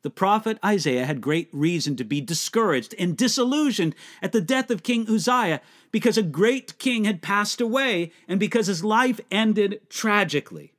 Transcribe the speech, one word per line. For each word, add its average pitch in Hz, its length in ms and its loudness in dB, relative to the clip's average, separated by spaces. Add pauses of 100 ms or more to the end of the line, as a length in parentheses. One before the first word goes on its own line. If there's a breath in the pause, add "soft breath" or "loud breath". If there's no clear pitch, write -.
The 160 100 -6
prophet 214 520 0
Isaiah 151 420 0
had 143 140 -4
great 151 320 -2
reason 147 440 0
to 123 80 -6
be 131 180 -2
discouraged 160 800 -2
and 175 180 -2
disillusioned 254 800 0 (260 loud breath)
at - 120 -4
the 220 80 2
death 262 280 0
of 208 140 -2
King 226 260 -2
Uzziah 220 520 2 (300 soft breath)
because 220 260 2
a 220 60 4
great 196 540 0
king 233 280 0
had 202 180 -2
passed 202 360 -2
away 233 520 0 (160 loud breath)
and 190 120 0
because 214 280 2
his 175 160 -2
life 226 360 2 (120)
ended 208 580 2
tragically. 156 880 -2